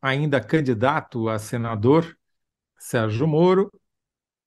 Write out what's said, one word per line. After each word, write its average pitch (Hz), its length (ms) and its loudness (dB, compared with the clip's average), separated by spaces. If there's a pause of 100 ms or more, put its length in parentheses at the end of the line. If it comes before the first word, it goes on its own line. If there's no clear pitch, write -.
ainda 139 380 0
candidato 127 880 -2
a 110 100 -2
senador, 117 760 0 (600)
Sérgio 113 520 -2
Moro, 185 420 2 (760)